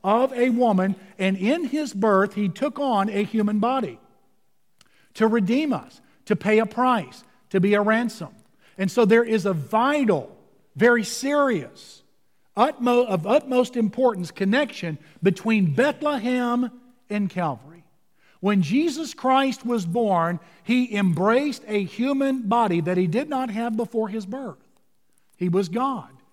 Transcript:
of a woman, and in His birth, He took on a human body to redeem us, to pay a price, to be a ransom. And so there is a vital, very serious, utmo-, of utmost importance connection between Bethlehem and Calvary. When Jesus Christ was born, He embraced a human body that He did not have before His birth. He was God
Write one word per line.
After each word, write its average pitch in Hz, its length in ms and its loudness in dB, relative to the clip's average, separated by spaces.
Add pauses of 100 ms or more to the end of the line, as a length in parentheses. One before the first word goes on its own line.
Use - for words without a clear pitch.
of 240 300 2
a 247 160 2
woman, 202 460 2 (240)
and 190 180 0
in 277 280 0
His 285 280 -4
birth, 202 400 2
He 208 160 -2
took 269 300 -6
on 220 280 0
a 202 160 -2
human 214 360 -2
body 233 400 -2 (1120)
to 220 140 2
redeem 233 440 0
us, - 300 -8 (240)
to 214 100 0
pay 214 220 2
a 220 80 2
price, 233 580 -2 (280)
to 190 80 2
be 202 160 4
a 208 80 2
ransom. 220 460 -2 (500)
And 190 100 -2
so 233 160 4
there 226 180 6
is 220 220 0
a 196 80 0
vital, 220 840 0 (400)
very 233 280 4
serious, 262 960 -4 (560)
utmo-, 247 480 2
of 190 220 -2
utmost 254 500 0
importance 220 540 0
connection 196 680 -2 (240)
between 196 540 2
Bethlehem 247 960 0 (360)
and 208 220 -4
Calvary. 160 540 -6 (560)
When 196 240 2
Jesus 285 500 0
Christ 262 540 0
was 226 180 -2
born, 175 540 0 (240)
He 247 320 0
embraced 202 720 2
a 208 160 -2
human 269 680 -2
body 202 320 2
that 180 160 -2
He 185 80 2
did 240 240 -2
not 254 220 -4
have 226 260 -4
before 220 320 -4
His 208 160 -8
birth. 226 420 -12 (680)
He 180 100 -2
was 180 220 0
God 240 400 -4 (240)